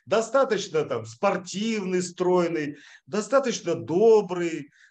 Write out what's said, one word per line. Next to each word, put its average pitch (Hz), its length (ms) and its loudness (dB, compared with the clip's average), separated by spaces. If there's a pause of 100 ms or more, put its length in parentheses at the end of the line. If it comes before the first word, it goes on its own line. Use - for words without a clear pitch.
достаточно, 208 800 0
там, 113 200 -6
спортивный, 190 960 -2
стройный, 170 760 0 (280)
достаточно 208 680 -2
добрый, 175 960 2 (200)